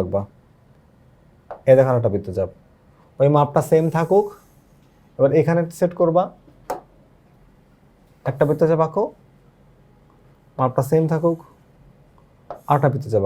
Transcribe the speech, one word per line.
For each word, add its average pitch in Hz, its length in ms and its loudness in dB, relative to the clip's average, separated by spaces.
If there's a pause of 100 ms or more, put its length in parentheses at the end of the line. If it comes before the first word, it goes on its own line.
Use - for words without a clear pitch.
আঁকবা, 92 180 -4 (1500)
এ - 60 10
দেখো 131 220 4
একটা 117 160 -2
বৃত্তচাপ, 92 340 -6 (720)
ওই 139 160 4
মাপটা 143 240 2 (100)
সেম 160 140 2 (120)
থাকুক। 185 300 0 (920)
এবার 135 120 2 (100)
এখানে 170 200 0 (180)
সেট 175 220 -2
করবা, 170 220 2 (2000)
একটা 147 180 -2
বৃত্তচাপ 156 380 0
আঁকো, 190 180 -4 (1500)
মাপটা 131 320 0
সেম 160 120 2 (100)
থাকুক, 165 260 -2 (1300)
আরেকটা 143 220 2
বৃত্তচাপ 107 340 -2